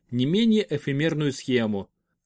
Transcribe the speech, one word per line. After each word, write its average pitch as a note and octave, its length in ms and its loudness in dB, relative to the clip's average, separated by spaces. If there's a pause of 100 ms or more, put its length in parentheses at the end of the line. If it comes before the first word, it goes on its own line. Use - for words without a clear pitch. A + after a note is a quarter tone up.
(140)
не B2 120 0
менее G#3+ 420 2
эфемерную D3 640 -2
схему. A2 580 -2 (360)